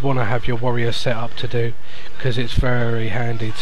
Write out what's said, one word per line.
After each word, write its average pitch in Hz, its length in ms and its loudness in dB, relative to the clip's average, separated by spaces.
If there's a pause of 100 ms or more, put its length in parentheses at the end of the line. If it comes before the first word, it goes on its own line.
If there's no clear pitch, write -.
wanna 127 220 0
have 117 220 0
your 123 100 0
warrior 120 360 0
set 123 240 0
up 107 200 0
to 123 120 0
do, 117 260 0 (440)
'cause 123 180 0
it's 120 180 0
very 117 540 2
handy 110 540 0